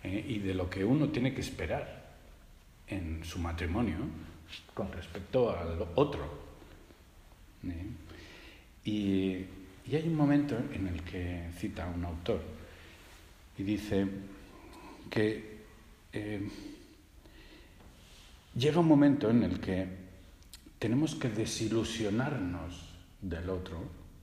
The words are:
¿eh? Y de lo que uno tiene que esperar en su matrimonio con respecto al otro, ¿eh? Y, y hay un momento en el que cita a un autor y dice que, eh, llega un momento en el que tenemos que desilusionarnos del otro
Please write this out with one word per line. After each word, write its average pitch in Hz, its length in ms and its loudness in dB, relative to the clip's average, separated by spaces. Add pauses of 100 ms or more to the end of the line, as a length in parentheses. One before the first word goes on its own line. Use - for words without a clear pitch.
¿eh? 92 240 -2
Y 120 100 -2
de 95 160 0
lo 90 160 0
que 95 160 0
uno 139 240 6
tiene 127 240 0
que - 80 -4
esperar - 680 -6 (760)
en 82 380 -4
su - 140 -8
matrimonio 85 580 0 (760)
con 98 160 -4
respecto 113 580 2
al 85 340 -2 (120)
otro, 135 360 2 (1400)
¿eh? 85 200 -6 (960)
Y, 95 600 2 (460)
y 143 40 0
hay 165 120 2
un 165 80 2
momento 143 400 4 (160)
en 95 180 -2
el 85 120 -4
que 87 560 -6
cita 90 300 -4
a - 20 -4
un 87 160 -4
autor 87 340 -2 (1160)
y 98 60 -4
dice 98 440 6 (1000)
que, 107 540 2 (500)
eh, 104 340 -4 (2000)
llega 147 260 4
un 165 80 8
momento 143 440 8
en 117 100 8
el 90 180 2
que 92 400 -2 (800)
tenemos 139 340 2
que - 160 -2
desilusionarnos 107 1600 -2 (320)
del 87 300 -4
otro 85 360 -6 (360)